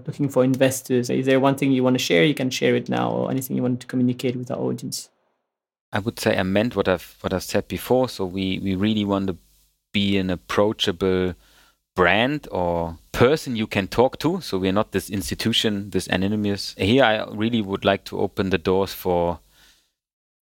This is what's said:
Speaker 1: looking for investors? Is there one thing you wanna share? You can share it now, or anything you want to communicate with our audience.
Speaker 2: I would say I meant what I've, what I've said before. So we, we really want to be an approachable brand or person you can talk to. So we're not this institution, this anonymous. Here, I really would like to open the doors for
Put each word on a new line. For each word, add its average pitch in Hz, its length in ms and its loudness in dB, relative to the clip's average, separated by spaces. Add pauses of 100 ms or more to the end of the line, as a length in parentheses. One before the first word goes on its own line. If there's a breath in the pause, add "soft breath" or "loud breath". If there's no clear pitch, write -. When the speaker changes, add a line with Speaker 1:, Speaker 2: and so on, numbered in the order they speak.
Speaker 1:
looking 147 220 -4
for 127 160 2
investors? 127 640 2
Is 131 160 0
there 135 160 4
one 139 140 4
thing 135 180 2
you 127 100 2
wanna 127 160 4
share? 165 260 4
You 151 100 2
can 131 160 -2
share 127 260 2
it 123 140 -4
now, 120 200 0
or 120 200 -2
anything 131 260 -4
you 127 60 0
want 127 180 -2
to - 60 -16
communicate 127 500 0
with 123 140 -8
our 131 80 -4
audience. 127 500 -6 (840)
Speaker 2:
I 107 80 0
would 110 180 -6
say 107 180 2
I 98 60 0
meant 101 340 2
what 98 120 2
I've, - 320 -2
what 92 120 -4
I've 90 120 -2
said - 240 -2
before. 123 400 0
So 98 180 -6
we, 92 320 -2
we 95 160 -2
really 104 300 0
want 98 240 0
to 87 80 -4 (560)
be 101 260 2
an 92 120 0
approachable 92 1040 0 (600 soft breath)
brand 107 560 0
or 85 480 -4 (140)
person 131 440 2
you 107 100 0
can 101 220 -2
talk - 300 0
to. 170 240 -2
So - 160 -4
we're 95 140 0
not 104 200 0
this 95 160 -4
institution, 104 840 -2
this 95 180 -4
anonymous. 101 680 -2
Here, 117 280 4
I 107 280 2
really 110 300 0
would 98 220 -4
like 101 220 2
to 98 120 -6
open 98 320 -2
the 92 80 2
doors 92 340 0
for 87 460 -2 (1040 soft breath)